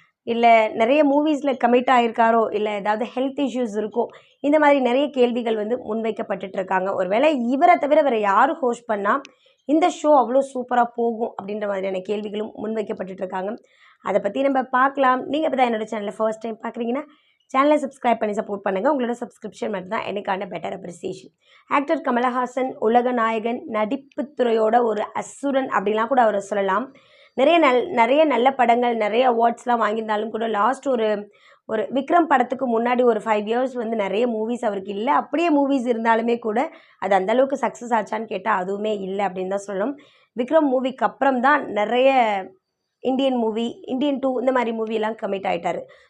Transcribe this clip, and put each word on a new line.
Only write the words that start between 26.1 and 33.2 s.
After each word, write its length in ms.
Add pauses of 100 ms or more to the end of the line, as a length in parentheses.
அவரை 180
சொல்லலாம். 540 (420)
நிறைய 240
நல்-, 300
நிறைய 360
நல்ல 280
படங்கள், 420
நிறைய 360
அவார்ட்ஸ்லாம் 500
வாங்கியிருந்தாலும் 480
கூட 180
லாஸ்ட் 400
ஒரு, 440 (340)
ஒரு 180 (100)
விக்ரம் 340
படத்துக்கு 400
முன்னாடி 360
ஒரு 160
ஃபைவ் 280